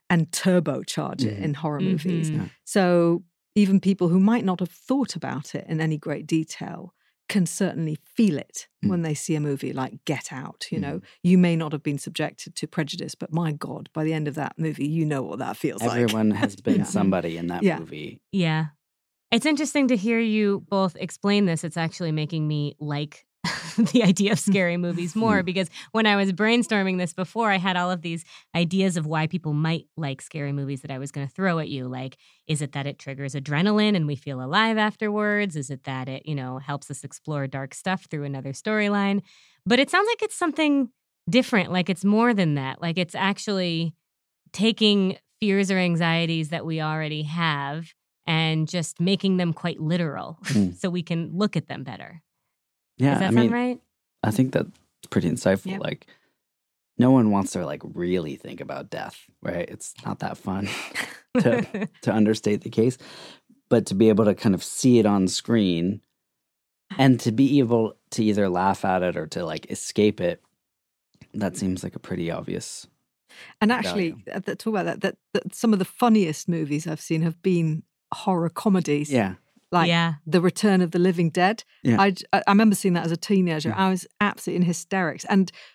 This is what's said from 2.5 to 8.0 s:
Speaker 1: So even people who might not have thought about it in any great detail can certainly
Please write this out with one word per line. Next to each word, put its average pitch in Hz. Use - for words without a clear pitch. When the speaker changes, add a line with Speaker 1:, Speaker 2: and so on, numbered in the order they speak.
Speaker 1:
So 175
even 196
people 185
who 175
might 220
not 180
have 175
thought -
about 135
it -
in 160
any 156
great 151
detail -
can 190
certainly 160